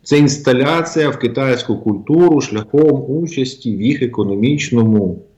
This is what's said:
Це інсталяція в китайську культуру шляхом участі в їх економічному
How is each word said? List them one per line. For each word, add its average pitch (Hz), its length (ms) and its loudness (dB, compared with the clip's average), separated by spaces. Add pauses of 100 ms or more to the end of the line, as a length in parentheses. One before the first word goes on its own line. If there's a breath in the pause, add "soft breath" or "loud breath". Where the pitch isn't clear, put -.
Це 143 140 0
інсталяція 147 920 0
в 135 100 -8
китайську 120 580 -2
культуру 147 640 2
шляхом 135 680 0
участі 131 680 -4
в 95 60 -6
їх 139 200 0
економічному 110 1200 0 (180)